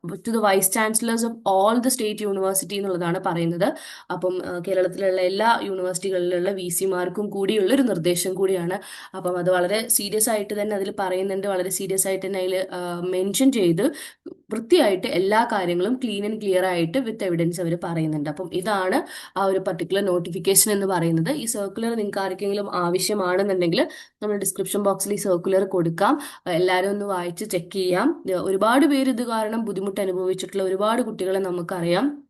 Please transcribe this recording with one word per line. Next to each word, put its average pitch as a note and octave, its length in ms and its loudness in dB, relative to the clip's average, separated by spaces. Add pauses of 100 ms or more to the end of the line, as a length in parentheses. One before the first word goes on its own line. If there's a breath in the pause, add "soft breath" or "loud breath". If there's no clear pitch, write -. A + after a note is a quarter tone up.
(140)
to A3+ 180 -8
the A3 100 2
vice G3 280 6
chancellors A3+ 520 2
of A#3 120 0 (140)
all G3 280 6
the B3 140 2
state G#3+ 320 -2
university G3 540 0
എന്നുള്ളതാണ് F3+ 500 0
പറയുന്നത്. E3+ 400 0 (460 loud breath)
അപ്പം, F3+ 340 -2
ആ, F3+ 140 -6
കേരളത്തിലുള്ള F#3 640 0
എല്ലാ G#3 420 4
യൂണിവേഴ്സിറ്റികളിലുള്ള F#3 880 -2
വി F#3 180 -4
സിമാർക്കും F3+ 600 -2
കൂടിയുള്ളൊരു G3+ 520 2
നിർദ്ദേശം F3+ 520 0
കൂടിയാണ്. F#3 440 0 (380 loud breath)
അപ്പം F3+ 220 -2
അത് F3 140 2
വളരെ F#3+ 360 2
സീരിയസ് G#3+ 420 0
ആയിട്ട് G#3 320 -2
തന്നെ G#3 140 -2
അതിൽ G3 240 -2
പറയുന്നുണ്ട്, F#3+ 480 -2
വളരെ F#3 220 0
സീരിയസ് F#3+ 380 -2
ആയിട്ട് F#3+ 180 -2
തന്നെ F#3+ 140 -4
അതിൽ, F#3 160 -2 (160)
ആ, F3+ 80 -8 (260)
മെൻഷൻ G3 460 2
ചെയ്ത് F#3+ 340 4 (640 loud breath)
വൃത്തിയായിട്ട് G#3+ 580 4
എല്ലാ G#3 440 2
കാര്യങ്ങളും F#3+ 480 0
clean G3+ 240 -4
and G#3+ 160 -4
clear F#3 260 2
ആയിട്ട് E3+ 320 0
with A3+ 240 -4
evidence F3 400 0
അവർ E3+ 220 -2
പറയുന്നുണ്ട്. D#3 460 -2
അപ്പം E3+ 240 -8
ഇതാണ് F#3+ 440 0 (420 loud breath)
ആ G3 40 2
ഒരു F#3+ 160 2
പർട്ടിക്കുലർ F#3 460 -2
നോട്ടിഫിക്കേഷൻ F3+ 680 2
എന്ന് G3+ 140 0
പറയുന്നത്. E3 460 2
ഈ A#3+ 140 -4
സർക്കുലർ A3+ 500 -4
നിങ്ങൾക്ക് G#3 240 -2
ആർക്കെങ്കിലും G3+ 560 -4
ആവശ്യമാണെന്നുണ്ടെങ്കിൽ F#3 1040 2 (280 loud breath)
നമ്മൾ G#3 280 -4
ഡിസ്ക്രിപ്ഷൻ G3 460 -2
ബോക്സിൽ G3+ 300 0
ഈ - 20 0
സർക്കുലർ F#3+ 480 2
കൊടുക്കാം. F#3+ 520 2 (320 loud breath)
എല്ലാവരും F#3 420 2
ഒന്ന് G3+ 160 -4
വായിച്ച് F3+ 400 -6
ചെക്ക് F3+ 260 -6
ചെയ്യാം. F#3 360 0 (320)
ഒരുപാട് A3 460 4
പേര് C4+ 240 2
ഇത് A#3+ 180 -2
കാരണം A3 380 -2
ബുദ്ധിമുട്ട് G3 360 -4
അനുഭവിച്ചിട്ടുള്ള F#3 640 -2
ഒരുപാട് G#3 380 0
കുട്ടികളെ F#3+ 380 -2
നമുക്കറിയാം F3 680 0 (240)